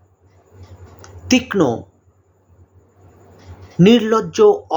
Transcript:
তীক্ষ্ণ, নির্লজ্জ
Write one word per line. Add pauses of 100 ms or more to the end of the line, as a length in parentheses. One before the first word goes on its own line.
(1300)
তীক্ষ্ণ, (2250)
নির্লজ্জ (380)